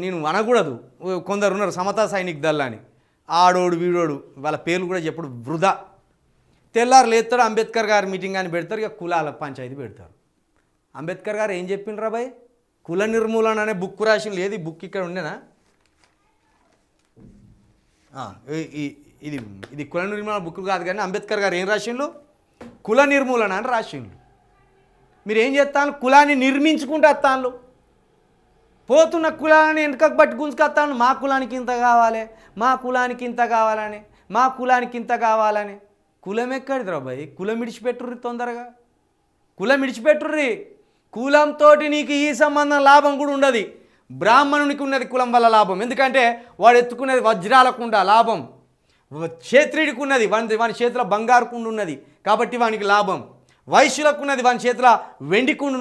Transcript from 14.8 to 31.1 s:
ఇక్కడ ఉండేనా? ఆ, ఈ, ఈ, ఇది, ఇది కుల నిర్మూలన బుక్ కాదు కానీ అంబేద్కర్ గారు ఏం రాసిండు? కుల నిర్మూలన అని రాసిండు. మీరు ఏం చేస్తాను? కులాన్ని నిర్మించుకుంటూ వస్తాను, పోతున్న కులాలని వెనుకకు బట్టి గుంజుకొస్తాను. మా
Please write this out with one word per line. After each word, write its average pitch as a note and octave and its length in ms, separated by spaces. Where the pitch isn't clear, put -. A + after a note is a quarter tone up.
ఇక్కడ F#3+ 200
ఉండేనా? F3 260
ఆ, C3 40
ఈ, - 20
ఈ, - 20
ఇది, D3 100
ఇది D3 180
కుల F3 120
నిర్మూలన G#3 320
బుక్ E3 240
కాదు F#3 180
కానీ G3 180
అంబేద్కర్ G#3 380
గారు F#3 160
ఏం F#3 120
రాసిండు? A#3+ 360
కుల A3+ 120
నిర్మూలన B3 480
అని A3+ 140
రాసిండు. C3+ 400
మీరు A3 180
ఏం C4+ 120
చేస్తాను? C#4+ 340
కులాన్ని C#4+ 320
నిర్మించుకుంటూ D4 680
వస్తాను, C4 400
పోతున్న D#4+ 400
కులాలని D#4 440
వెనుకకు C#4 360
బట్టి D4 200
గుంజుకొస్తాను. D4 600
మా B3+ 80